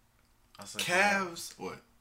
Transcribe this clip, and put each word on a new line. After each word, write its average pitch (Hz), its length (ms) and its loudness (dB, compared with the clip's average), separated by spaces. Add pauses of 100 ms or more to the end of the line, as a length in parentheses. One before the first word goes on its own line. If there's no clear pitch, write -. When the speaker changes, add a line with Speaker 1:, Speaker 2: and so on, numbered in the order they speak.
(580)
Speaker 1:
I - 80 -14
said - 160 -6
Speaker 2:
Cavs. 185 760 2
What? - 200 -6 (220)